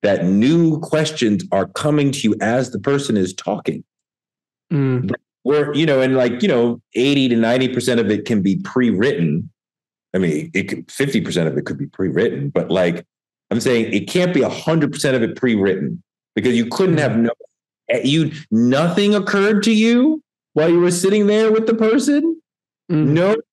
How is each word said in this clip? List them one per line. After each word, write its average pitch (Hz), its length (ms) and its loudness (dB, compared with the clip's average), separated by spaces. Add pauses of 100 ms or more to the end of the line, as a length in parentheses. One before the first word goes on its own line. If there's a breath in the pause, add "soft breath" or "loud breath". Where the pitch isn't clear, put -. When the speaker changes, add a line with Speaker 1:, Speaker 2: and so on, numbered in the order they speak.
Speaker 1:
that 95 220 2
new 143 560 2
questions 123 720 -2
are 95 160 0
coming 147 420 0
to - 80 -6
you 107 220 0
as 123 320 -2
the 104 80 -6
person 139 360 -2
is 95 160 0
talking. - 520 -6 (880)
Speaker 2:
Mm. 135 420 -2 (300)
Speaker 1:
Or, 147 300 0
you 156 120 2
know, 139 140 4
and, 131 160 2
like, 123 260 0
you 202 60 2
know, 120 340 0 (140)
eighty 135 320 2
to 117 80 2
ninety 123 320 2
percent 123 320 0
of 104 100 0
it 104 140 -2
can 107 180 0
be 95 220 2
pre-written. 101 840 0 (640)
I 95 60 -2
mean, 90 340 -2
it - 120 -4
could, - 260 -10
fifty - 300 -2
percent 82 260 -2
of 71 100 -4
it 71 100 -4
could 71 120 -8
be - 80 -8
pre-written, 92 600 -2
but, - 200 -4
like, 87 380 -2 (460)
I'm 117 80 -2
saying 117 340 0
it - 140 -4
can't 180 260 0
be 139 80 2
a 107 60 0
hundred 156 420 -2
percent 143 240 -2
of 120 80 0
it 110 140 -4
pre-written, 101 640 -2 (320)
because 113 220 0
you 117 100 0
couldn't 175 300 0
Speaker 2:
Mm. - 20 2
Speaker 1:
have 123 180 0
no, 117 140 2 (720)
you, 143 300 0 (180 loud breath)
nothing 165 640 2
occurred 202 480 0
to 226 100 2
you 240 480 2 (340)
while 156 140 2
you 175 120 4
were 175 100 4
sitting 190 380 2
there 214 240 2
with 220 160 0
the 226 60 2
person. 277 680 0 (480)
Speaker 2:
Mm. 156 200 2
Speaker 1:
No, 180 260 2 (160)